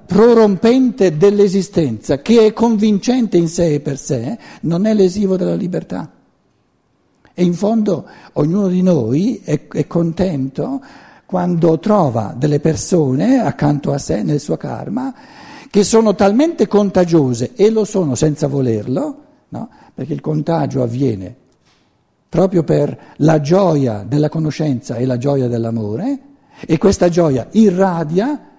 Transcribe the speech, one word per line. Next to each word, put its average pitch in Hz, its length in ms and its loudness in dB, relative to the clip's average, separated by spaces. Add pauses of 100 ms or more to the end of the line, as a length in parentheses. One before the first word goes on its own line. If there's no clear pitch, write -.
prorompente 220 1120 4
dell'esistenza 175 1040 0
che 220 240 4
è 214 80 2
convincente 220 840 0
in 170 100 2
sé 160 280 0
e 147 40 -2
per 143 180 -6
sé, 139 400 -6 (240)
non 170 240 -2
è 220 80 2
lesivo 190 420 2
della 175 200 -2
libertà. 170 560 -8 (1200)
E 180 100 -2
in 175 100 2
fondo 208 520 -2 (280)
ognuno 170 340 0
di 180 140 0
noi 165 640 0
è, 151 240 -4
è - 200 -4
contento 170 960 -4 (440)
quando 175 540 0
trova 135 560 0
delle 147 240 0
persone 160 800 0
accanto 147 540 -2
a 143 40 -2
sé 190 260 -4
nel 147 160 -2
suo - 180 -6
karma 226 560 -8 (560)
che 202 140 2
sono 220 320 2
talmente 233 520 2
contagiose, 165 880 2
e 208 140 4
lo 220 160 0
sono 160 300 -2
senza 151 320 0
volerlo, 135 680 -2 (320)
no? - 200 -10 (240)
Perché 143 200 -8
il 139 80 -6
contagio 147 600 -2
avviene 117 540 -2 (920)
proprio 180 360 0
per 147 340 0 (200)
la 156 240 2
gioia 143 640 0
della 147 220 0
conoscenza 151 680 -4
e 123 80 -2
la 127 120 -2
gioia 135 300 0
dell'amore, 117 720 -4 (420)
e - 160 -2
questa 196 300 2
gioia 160 440 0
irradia, 190 1080 0